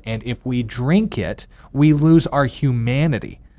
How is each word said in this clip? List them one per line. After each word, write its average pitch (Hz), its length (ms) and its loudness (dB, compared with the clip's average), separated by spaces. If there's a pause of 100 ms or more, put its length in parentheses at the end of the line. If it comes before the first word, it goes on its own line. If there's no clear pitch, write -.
and 113 180 -8
if 120 220 -8
we 123 180 -4
drink 147 540 -2
it, - 280 -8 (280)
we 147 180 4
lose 160 360 4
our 143 180 0
humanity." 123 960 -2 (180)